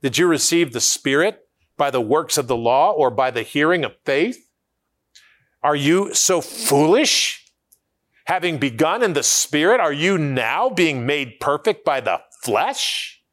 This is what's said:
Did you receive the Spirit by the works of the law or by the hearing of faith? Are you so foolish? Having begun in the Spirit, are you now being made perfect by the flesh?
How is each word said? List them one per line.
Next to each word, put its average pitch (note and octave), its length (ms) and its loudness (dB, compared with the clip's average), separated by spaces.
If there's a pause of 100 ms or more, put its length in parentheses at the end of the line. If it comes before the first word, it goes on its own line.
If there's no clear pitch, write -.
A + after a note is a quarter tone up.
Did C3 160 -4
you F3 100 2
receive E3 460 0
the B2 80 -4
Spirit - 640 -2 (300)
by C#3+ 120 0
the B2+ 120 -2
works D3+ 360 0
of C3 100 -2
the B2 100 0
law C3 340 2
or D3+ 180 2
by B2+ 220 -2
the A#2 120 -4
hearing D3+ 420 0
of - 180 -8
faith? D#3 460 -2 (1120)
Are D3 160 0
you E3+ 360 0
so F3+ 280 0
foolish? - 1000 0 (840)
Having E3+ 320 -2
begun D#3 460 0
in F#3+ 100 0
the C#3 100 -2
Spirit, F#3 580 2
are D#3 120 0
you F3 240 0
now C#3 520 0
being D#3 360 0
made C#3 360 -4
perfect - 420 -2
by C#3 160 0
the G#2 220 -2 (200)
flesh? - 800 -4 (120)